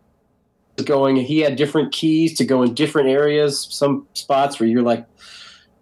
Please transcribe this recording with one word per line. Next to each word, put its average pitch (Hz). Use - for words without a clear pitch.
going, 135
he 131
had 143
different 143
keys 160
to 135
go 127
in 120
different 147
areas, 147
some -
spots -
where 113
you're 117
like, 117